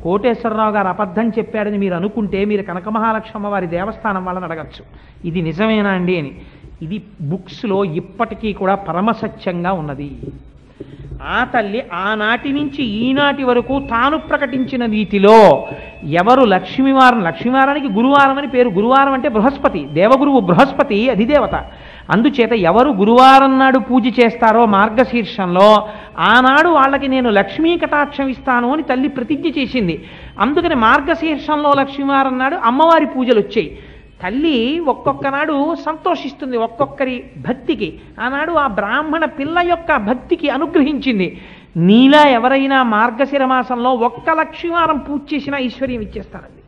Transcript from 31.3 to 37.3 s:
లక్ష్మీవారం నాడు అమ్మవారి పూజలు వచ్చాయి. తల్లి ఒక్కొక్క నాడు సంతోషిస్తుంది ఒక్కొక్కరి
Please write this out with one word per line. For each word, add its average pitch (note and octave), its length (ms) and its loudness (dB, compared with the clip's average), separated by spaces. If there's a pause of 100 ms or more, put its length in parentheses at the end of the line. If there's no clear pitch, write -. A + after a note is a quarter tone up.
లక్ష్మీవారం C4+ 600 -2
నాడు C4+ 160 -2
అమ్మవారి D#4 500 2
పూజలు B3 340 0
వచ్చాయి. F3 400 -4 (440)
తల్లి C4+ 560 0
ఒక్కొక్క C#4 480 -2
నాడు D4 480 -2
సంతోషిస్తుంది D4+ 840 -6
ఒక్కొక్కరి B3 640 -4 (240)